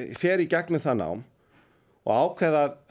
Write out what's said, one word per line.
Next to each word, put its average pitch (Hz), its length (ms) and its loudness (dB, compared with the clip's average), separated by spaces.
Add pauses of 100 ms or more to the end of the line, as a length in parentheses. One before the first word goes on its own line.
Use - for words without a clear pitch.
(140)
fer 180 280 0
í 160 60 0
gegnum 165 340 0
það 123 200 0
nám 87 220 -6 (800)
og 107 80 2
ákveð 160 420 2
að, 143 200 2 (140)